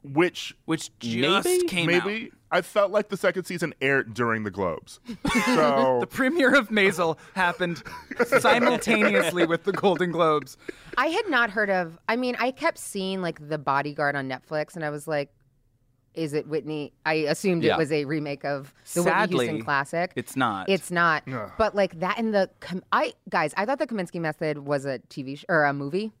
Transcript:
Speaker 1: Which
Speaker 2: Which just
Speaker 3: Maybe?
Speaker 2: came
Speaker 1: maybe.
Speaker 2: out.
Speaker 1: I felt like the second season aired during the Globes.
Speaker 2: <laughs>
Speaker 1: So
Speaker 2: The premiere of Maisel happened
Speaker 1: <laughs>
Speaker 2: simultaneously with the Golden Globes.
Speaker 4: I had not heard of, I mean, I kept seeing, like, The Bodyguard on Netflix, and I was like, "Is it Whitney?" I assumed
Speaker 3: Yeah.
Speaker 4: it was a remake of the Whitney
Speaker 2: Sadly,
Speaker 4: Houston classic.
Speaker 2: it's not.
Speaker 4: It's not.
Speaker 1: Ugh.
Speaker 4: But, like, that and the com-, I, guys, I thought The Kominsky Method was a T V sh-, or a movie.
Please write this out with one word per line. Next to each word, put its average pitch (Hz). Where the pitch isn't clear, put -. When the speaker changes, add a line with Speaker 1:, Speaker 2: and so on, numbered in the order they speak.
Speaker 1:
Which 156
Speaker 2:
Which -
just 135
Speaker 3:
Maybe? 359
Speaker 2:
came 180
Speaker 1:
maybe. 196
Speaker 2:
out. -
Speaker 1:
I -
felt 196
like 208
the 196
second 180
season 170
aired 135
during 110
the 104
Globes. 92
Speaker 2:
<laughs> 240
Speaker 1:
So 143
Speaker 2:
The -
premiere 262
of 247
Maisel 190
happened 175
Speaker 1:
<laughs> -
Speaker 2:
simultaneously 214
with 165
the 196
Golden 175
Globes. 156
Speaker 4:
I 254
had 392
not 240
heard 208
of, 175
I 220
mean, 247
I 247
kept 311
seeing, 190
like, 156
The 151
Bodyguard 143
on 135
Netflix, 151
and 160
I 151
was 147
like, 147
"Is 160
it 151
Whitney?" 151
I 160
assumed 160
Speaker 3:
Yeah. 156
Speaker 4:
it -
was 151
a 151
remake 143
of 143
the 175
Whitney 175
Speaker 2:
Sadly, 175
Speaker 4:
Houston 110
classic. 147
Speaker 2:
it's -
not. 123
Speaker 4:
It's 190
not. 170
Speaker 1:
Ugh. 113
Speaker 4:
But, 214
like, 190
that 185
and 226
the 190
com-, 185
I, 160
guys, 165
I 196
thought 262
The 311
Kominsky 185
Method 156
was 139
a 131
T -
V 135
sh-, -
or 156
a 143
movie. 147